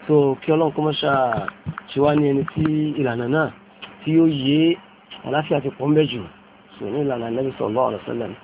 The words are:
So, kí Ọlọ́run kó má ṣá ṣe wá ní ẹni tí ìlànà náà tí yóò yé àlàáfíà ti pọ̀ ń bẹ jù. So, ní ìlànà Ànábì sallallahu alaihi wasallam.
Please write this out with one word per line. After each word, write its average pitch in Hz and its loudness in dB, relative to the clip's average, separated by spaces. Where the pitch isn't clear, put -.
So, 143 4
kí 160 0
Ọlọ́run 156 2
kó 156 -4
má 156 0
ṣá 131 0
ṣe - -4
wá 147 4
ní 147 2
ẹni 139 0
tí 156 -4
ìlànà 120 -2
náà 147 0
tí 156 -2
yóò 165 6
yé 151 2
àlàáfíà 147 0
ti 139 -4
pọ̀ 131 -6
ń 151 4
bẹ 151 4
jù. 123 -6
So, 113 -12
ní 110 -4
ìlànà 123 -2
Ànábì 127 -4
sallallahu 117 -2
alaihi 110 -4
wasallam. 117 -8